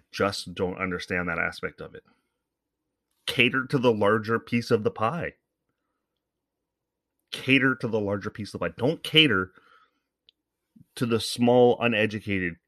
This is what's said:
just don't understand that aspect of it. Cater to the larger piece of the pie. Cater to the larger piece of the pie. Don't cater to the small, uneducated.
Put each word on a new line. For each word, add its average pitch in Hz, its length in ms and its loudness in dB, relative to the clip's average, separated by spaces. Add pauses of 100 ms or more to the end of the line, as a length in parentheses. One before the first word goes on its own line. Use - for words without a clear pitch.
just 95 460 -4
don't 92 240 -4
understand 90 480 -4
that 82 100 -4
aspect 85 440 -6
of 78 120 -16
it. - 120 -20 (1200)
Cater 123 420 0
to 143 100 -2
the 123 140 4
larger 107 480 0
piece 120 320 -4
of 110 120 2
the 113 80 -2
pie. 110 440 -6 (2000)
Cater 131 440 0
to 123 120 -8
the 110 120 -2
larger 101 300 -4
piece - 240 -12
of 101 60 -12
the 87 80 -4
pie. 87 100 -6
Don't 139 260 -2
cater 120 500 2 (1400)
to 131 100 -2
the 113 140 0
small, 120 600 4
uneducated. 104 760 0 (120)